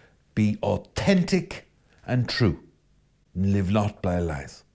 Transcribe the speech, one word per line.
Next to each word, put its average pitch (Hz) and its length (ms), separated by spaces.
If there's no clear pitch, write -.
be 104 280
authentic - 1040
and 123 220
true, 95 320
and 98 180
live 95 180
not 107 320
by 87 160
lies. 78 460